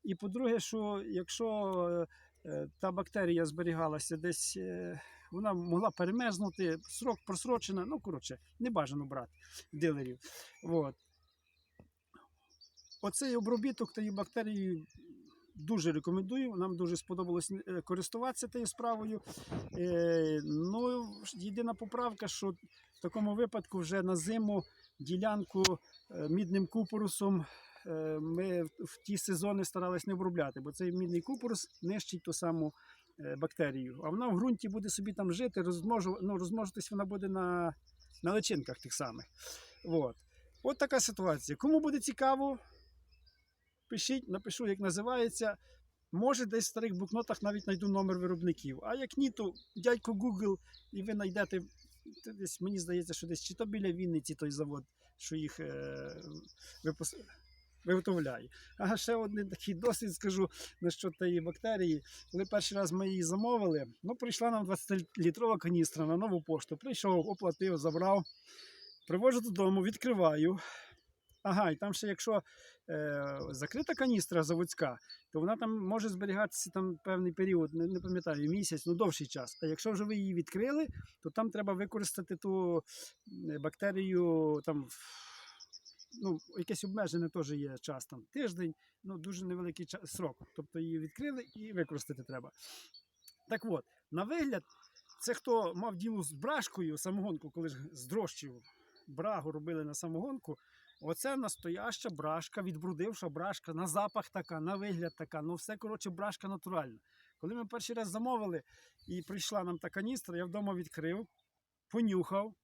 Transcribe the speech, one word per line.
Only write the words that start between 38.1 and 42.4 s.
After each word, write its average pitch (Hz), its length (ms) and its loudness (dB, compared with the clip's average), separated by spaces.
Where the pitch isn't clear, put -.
на 180 100 2
личинках 156 460 0
тих 123 140 -10
самих. 123 320 -4
От. 156 320 2
От 262 160 0
така 269 220 4
ситуація. 165 560 0
Кому 311 240 6
буде 294 200 2
цікаво, 269 580 2